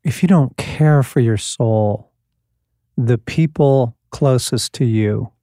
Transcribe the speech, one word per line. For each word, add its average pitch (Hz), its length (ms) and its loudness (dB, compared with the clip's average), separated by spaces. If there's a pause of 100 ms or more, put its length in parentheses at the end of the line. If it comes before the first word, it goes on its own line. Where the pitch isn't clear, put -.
if - 200 -2
you 175 60 2
don't 151 280 2
care 151 460 2
for - 180 -2
your 113 160 2
soul, 107 760 -2 (880)
the 120 200 0
people 139 760 0 (160)
closest 131 600 -2
to 131 140 -2
you 110 440 -2 (120)